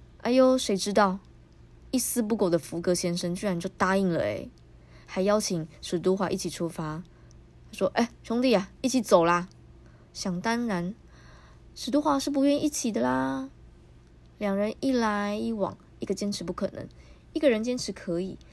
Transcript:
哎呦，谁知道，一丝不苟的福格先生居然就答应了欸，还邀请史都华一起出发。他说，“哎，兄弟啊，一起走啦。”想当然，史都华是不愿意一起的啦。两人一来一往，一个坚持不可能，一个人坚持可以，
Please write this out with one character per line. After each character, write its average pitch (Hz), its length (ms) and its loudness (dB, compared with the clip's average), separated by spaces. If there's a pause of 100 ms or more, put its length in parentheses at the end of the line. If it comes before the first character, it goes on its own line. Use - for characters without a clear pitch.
(220)
哎 240 100 2
呦， 262 240 6
谁 220 180 0
知 190 160 -2
道， 196 280 4 (720)
一 262 80 0
丝 240 240 0
不 214 120 0
苟 202 140 2
的 165 100 2
福 170 220 -10
格 180 140 0
先 175 200 -2
生 175 200 -4
居 190 100 -6
然 180 160 -2
就 185 160 -6
答 190 220 2
应 190 120 2
了 160 100 0
欸， - 280 -4 (560)
还 - 160 -6
邀 202 180 2
请 170 300 -4 (140)
史 - 160 -4
都 185 180 2
华 190 140 -2
一 202 80 -2
起 175 100 -6
出 170 180 -6
发。 160 360 -8 (680)
他 - 60 -18
说 185 160 2
，“哎， 233 180 2 (120)
兄 233 180 -2
弟 254 140 4
啊， 196 160 2 (100)
一 262 80 0
起 247 140 2
走 175 240 6
啦。” 175 240 2 (640)
想 180 260 -6
当 233 260 -2
然， 185 280 -4 (800)
史 - 160 -10
都 285 100 4
华 294 180 2
是 277 120 -4
不 277 160 2
愿 285 100 4
意 294 40 -2
一 302 100 0
起 240 200 -4
的 220 120 0
啦。 262 480 0 (880)
两 196 180 -2
人 214 240 0
一 269 100 0
来 208 460 0
一 226 160 -4
往， 196 240 -4 (220)
一 - 80 -8
个 196 80 -2
坚 202 180 -4
持 - 100 -6
不 180 120 -6
可 196 140 -4
能， - 200 -12 (460)
一 320 40 -2
个 302 120 4
人 220 120 2
坚 247 140 -2
持 220 160 -6
可 170 280 -4
以， 185 180 -8 (140)